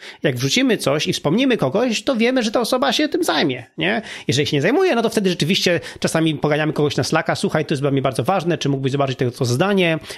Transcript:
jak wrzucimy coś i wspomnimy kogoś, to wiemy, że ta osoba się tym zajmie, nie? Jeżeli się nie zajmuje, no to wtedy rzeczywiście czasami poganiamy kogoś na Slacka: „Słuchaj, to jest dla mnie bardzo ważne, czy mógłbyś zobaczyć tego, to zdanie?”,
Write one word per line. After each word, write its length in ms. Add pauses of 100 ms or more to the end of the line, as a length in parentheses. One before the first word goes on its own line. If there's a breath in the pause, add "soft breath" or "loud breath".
(220 loud breath)
jak 140
wrzucimy 400
coś 300
i 60
wspomnimy 440
kogoś, 460
to 140
wiemy, 260
że 80
ta 100
osoba 320
się 160
tym 160
zajmie, 400 (140)
nie? 240 (260 loud breath)
Jeżeli 180
się 100
nie 60
zajmuje, 320
no 80
to 60
wtedy 220
rzeczywiście 500 (180 loud breath)
czasami 360
poganiamy 380
kogoś 240
na 80
Slacka: 300
„Słuchaj, 320
to 80
jest 80
dla 80
mnie 120
bardzo 220
ważne, 340
czy 100
mógłbyś 240
zobaczyć 260
tego, 120
to 140
zdanie?”, 540 (180 loud breath)